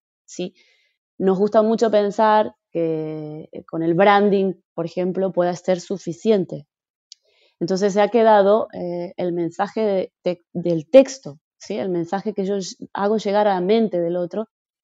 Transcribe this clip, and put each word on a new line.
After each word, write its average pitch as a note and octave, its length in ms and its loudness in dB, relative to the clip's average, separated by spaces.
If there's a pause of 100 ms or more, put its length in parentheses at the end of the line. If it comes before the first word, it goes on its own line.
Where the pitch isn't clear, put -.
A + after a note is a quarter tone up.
(260)
¿sí? - 280 -12 (640)
Nos F#3+ 200 0
gusta G#3+ 240 2
mucho A3 280 0
pensar G#3+ 680 2 (160)
que, D#3 800 -6
eh, - 140 -14
con E3 180 -6
el E3+ 100 0
branding, G3+ 640 4 (180)
por E3+ 120 -6
ejemplo, F#3 460 -4
pueda F3 240 0
ser F3+ 240 -2
suficiente. F3 880 -4 (920)
Entonces F#3 340 0
se G#3 80 2
ha G#3 60 4
quedado, G#3+ 640 4
eh, F3 440 -8
el F3+ 160 -4
mensaje F3 480 -4
de, G3 320 -2 (100)
de, F3+ 180 -4 (120)
del E3+ 360 -4
texto, G3+ 500 4 (180)
¿sí? G3+ 200 -10
El A3+ 120 -4
mensaje F#3 440 -4
que G3+ 120 -4
yo G3+ 100 -4
ll-, - 380 -10
hago G#3 240 -2
llegar G#3 300 0
a G3 80 2
la F3+ 60 -2
mente G#3 380 0
del E3+ 160 -2
otro, F3+ 320 -6 (360)